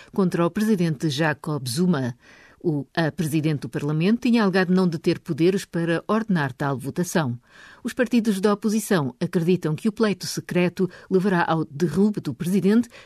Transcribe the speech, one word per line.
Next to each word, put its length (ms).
contra 360
o 40
presidente 600
Jacob 580
Zuma. 480
O, 280
a 180
presidente 480
do 80
Parlamento 540
tinha 200
alegado 300
não 160
deter 300
poderes 480
para 420
ordenar 420
tal 280
votação. 600
Os 100
partidos 480
da 140
oposição 680
acreditam 540
que 120
o 60
pleito 340
secreto 640
levará 340
ao 220
derrube 560
do 100
presidente, 560